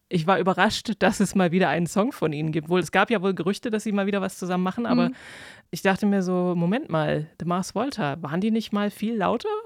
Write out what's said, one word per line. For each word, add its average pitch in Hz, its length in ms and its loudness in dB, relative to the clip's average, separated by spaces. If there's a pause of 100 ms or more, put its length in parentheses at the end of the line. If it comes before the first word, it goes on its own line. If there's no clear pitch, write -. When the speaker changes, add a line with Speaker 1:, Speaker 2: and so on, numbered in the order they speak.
(100)
Speaker 1:
ich 160 160 0
war 190 120 4
überrascht, 185 600 2
dass 202 200 2
es 196 160 2
mal 180 160 4
wieder 175 200 4
einen 165 160 0
Song 214 260 0
von - 200 -2
ihnen 151 200 -2
gibt. 156 160 -4
Wohl, 180 120 2
es - 120 -4
gab 190 180 4
ja 208 120 0
wohl 196 120 0
Gerüchte, 185 360 -4
dass 214 140 -2
sie 220 80 -4
mal 196 140 0
wieder 202 140 0
was 190 180 -6
zusammen 180 240 -2
machen, 190 220 -2
aber 240 240 2
Speaker 2:
Mhm. 262 60 -6 (560)
Speaker 1:
ich - 120 -10
dachte 190 220 2
mir 202 180 4
so, 180 320 2
"Moment 180 360 0
mal, 151 360 0 (140)
The 156 60 -6
Mars 175 280 -2
Volta, 185 480 -4
waren 151 180 -4
die 220 100 0
nicht 220 220 -2
mal 208 180 0
viel 214 260 -4
lauter 202 320 0 (180)